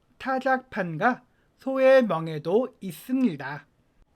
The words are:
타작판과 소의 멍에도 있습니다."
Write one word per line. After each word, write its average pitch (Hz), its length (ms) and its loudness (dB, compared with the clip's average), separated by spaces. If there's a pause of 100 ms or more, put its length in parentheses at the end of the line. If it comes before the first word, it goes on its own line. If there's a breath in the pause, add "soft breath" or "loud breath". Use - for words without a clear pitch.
(180)
타작판과 247 1040 -2 (340)
소의 262 480 4
멍에도 165 760 -2
있습니다." 170 840 -4 (500)